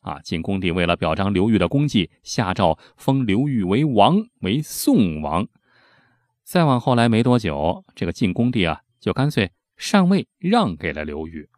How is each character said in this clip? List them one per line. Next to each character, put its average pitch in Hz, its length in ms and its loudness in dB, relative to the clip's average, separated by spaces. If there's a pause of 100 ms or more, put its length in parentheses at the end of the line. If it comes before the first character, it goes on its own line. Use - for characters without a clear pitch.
啊， 71 200 -10
晋 82 200 -6
恭 98 180 -4
帝 92 100 -2
为 87 160 0
了 85 120 0
表 80 180 -2
彰 98 180 -2
刘 95 160 2
裕 110 80 4
的 87 120 2
功 143 180 0
绩， 101 240 0 (120)
下 92 300 -4
诏 87 240 2 (200)
封 135 280 -2
刘 110 220 0
裕 123 160 -2
为 104 220 0
王， 127 320 4 (240)
为 107 200 -2
宋 98 600 0
王。 80 260 -2 (960)
再 175 220 0
往 131 140 4
后 131 140 0
来 117 140 4
没 113 160 2
多 123 160 2
久， 82 460 -4 (100)
这 - 100 -8
个 85 60 -2
晋 - 220 -2
恭 123 180 0
帝 110 140 0
啊， 78 160 -4 (180)
就 98 140 -2
干 139 160 -2
脆 101 200 -2 (280)
禅 185 320 2
位 190 180 0 (100)
让 180 380 0
给 80 160 -6
了 76 140 -8
刘 76 200 -8
裕 82 320 -14